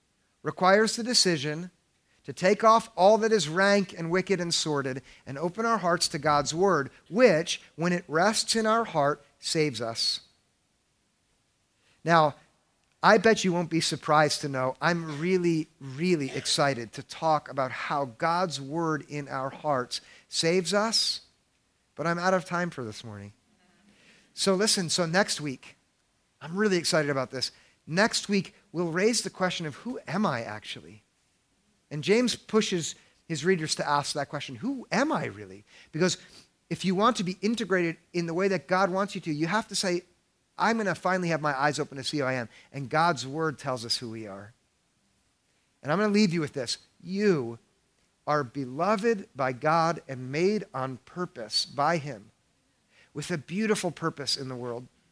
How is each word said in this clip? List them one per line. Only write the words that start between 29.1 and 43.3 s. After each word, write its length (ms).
the 80
question 340
of 120
who 300
am 200
I 160
actually? 600
And 140
James 320
pushes 580
his 180
readers 320
to 120
ask 240
that 160
question, 280
"Who 340
am 220
I 140
really?" 380
Because 260
if 160
you 100
want 220
to 80
be 160
integrated 560
in 140
the 80
way 140
that 180
God 240
wants 240
you 80
to, 100
you 140
have 220
to 60
say, 280
"I'm 180
gonna 180
finally 340
have 120
my 180
eyes 200
open 180
to 80
see 140
who 60
I 100
am." 160
And 180
God's 360
word 320